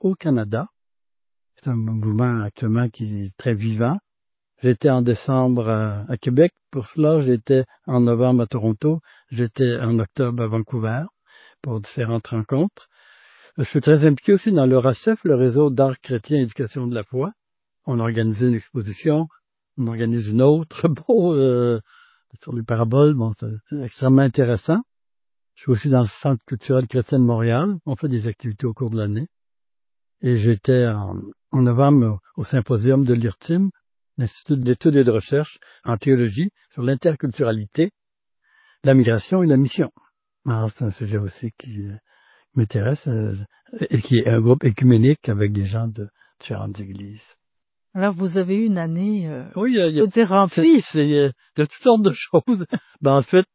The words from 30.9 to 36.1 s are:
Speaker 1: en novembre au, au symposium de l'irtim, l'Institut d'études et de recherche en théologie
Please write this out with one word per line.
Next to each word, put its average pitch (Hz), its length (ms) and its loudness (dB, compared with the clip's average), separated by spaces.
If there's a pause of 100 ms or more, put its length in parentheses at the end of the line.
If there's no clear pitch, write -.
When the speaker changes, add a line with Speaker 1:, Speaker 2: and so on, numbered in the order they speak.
Speaker 1:
en 131 120 0
novembre 123 580 2 (160)
au, 156 60 -8
au - 20 -8
symposium 131 600 0
de 123 80 2
l'irtim, 165 580 -2 (480)
l'Institut 135 400 -4
d'études 127 380 0
et 139 80 6
de 120 60 4
recherche 139 480 -2 (260)
en 117 120 -2
théologie 123 540 0 (200)